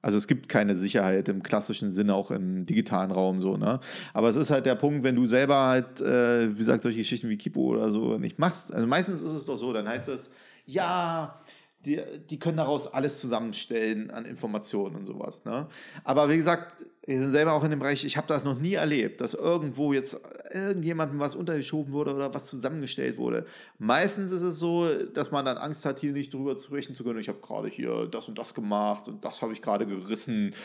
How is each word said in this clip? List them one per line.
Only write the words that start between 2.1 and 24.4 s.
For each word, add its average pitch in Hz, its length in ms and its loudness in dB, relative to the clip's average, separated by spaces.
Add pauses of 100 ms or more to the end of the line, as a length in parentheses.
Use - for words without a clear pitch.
auch 101 160 -2
im 92 340 -2
digitalen 95 460 0
Raum 92 280 2
so, 95 160 0
ne? 104 220 0 (340)
Aber 113 160 4
es 107 60 4
ist 151 160 2
halt 135 160 4
der 127 80 6
Punkt, 143 300 2
wenn 131 100 4
du 123 120 4
selber 135 280 6 (140)
halt, 127 320 2
äh, 120 520 4
wie 104 60 -4
gesagt, 113 240 4
solche 117 160 0
Geschichten 113 300 -2
wie 107 80 0
Kipo - 240 -4
oder 113 320 2
so 113 260 0
nicht - 180 -6
machst. - 380 0
Also 117 140 2
meistens 170 340 0
ist 165 80 -6
es 156 160 -6
doch 127 120 -4
so, 123 140 -4
dann 104 140 -2
heißt 123 220 -6
es, 131 220 -8 (360)
„Ja, 170 720 -2 (460)
die, 147 160 0 (300)
die 156 100 -6
können 165 160 0
daraus 147 360 0
alles 135 280 0
zusammenstellen 113 920 -2
an 120 140 -10
Informationen 104 720 -6
und 101 80 -10
sowas“, - 400 -10
ne? 131 240 -6 (340)
Aber 143 260 4
wie 156 80 6
gesagt, 165 480 0 (200)
ich - 40 -12
bin 135 240 0
selber 151 220 6
auch 147 100 2
in 156 60 2
dem 143 100 0
Bereich, 139 240 0
ich 135 120 -2
hab - 120 -4
das 147 160 0
noch 131 160 0
nie 180 140 0
erlebt, 156 460 0
dass - 140 -2
irgendwo 147 580 0
jetzt 131 280 -2 (340)
irgendjemandem 165 640 0
was 143 160 0
untergeschoben 156 580 -2
wurde 143 220 0
oder 139 180 -2
was 135 140 -8
zusammengestellt 131 720 -4
wurde. 120 260 -2 (360)
Meistens 180 500 2
ist 180 120 -2